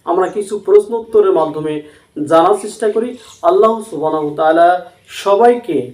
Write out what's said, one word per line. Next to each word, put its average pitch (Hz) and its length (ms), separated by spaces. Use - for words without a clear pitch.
আমরা 185 180
কিছু 208 300
প্রশ্ন 208 340
উত্তরের 196 360
মাধ্যমে 151 360
জানার 165 320
চেষ্টা 220 320
করি। 226 140
আল্লাহ 196 300
সুবহানাহু 156 360
ওয়া 147 140
তাআলা 165 280
সবাইকে, 214 540